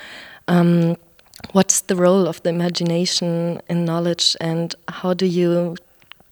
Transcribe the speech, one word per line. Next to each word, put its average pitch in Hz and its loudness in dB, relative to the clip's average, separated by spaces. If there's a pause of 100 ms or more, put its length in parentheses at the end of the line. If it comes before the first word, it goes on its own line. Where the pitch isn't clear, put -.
(480)
Um, 170 4 (560)
what's - 2
the - -2
role 180 4
of 160 -8
the 180 0
imagination 170 -2
in 175 -2
knowledge, 170 -2
and 165 -4 (120)
how 185 -4
do 180 -2
you 175 0 (540)